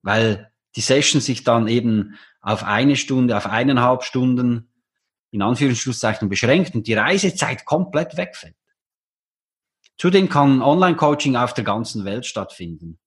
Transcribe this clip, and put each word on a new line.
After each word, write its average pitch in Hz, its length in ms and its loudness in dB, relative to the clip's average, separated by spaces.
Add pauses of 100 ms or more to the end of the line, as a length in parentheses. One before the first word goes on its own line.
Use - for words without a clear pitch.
Weil 104 500 0 (260)
die 110 40 -6
Session 139 400 2
sich - 220 -4
dann 117 240 2
eben 113 500 0 (220)
auf 104 240 -4
eine 131 320 2
Stunde, 127 400 0
auf 98 120 -4
eineinhalb 123 560 2
Stunden 123 680 0 (640)
in 101 100 -4
Anführungszeichen 117 880 -2
beschränkt 127 460 0
und 107 100 -4
die 113 80 -2
Reisezeit 147 720 0
komplett 165 520 -2
wegfällt. - 360 -12 (1400)
Zudem 185 320 2
kann 139 320 4
Online-Coaching 147 760 2
auf 120 200 -2
der 117 80 -4
ganzen 107 420 -4
Welt 110 220 -8
stattfinden. 85 800 -12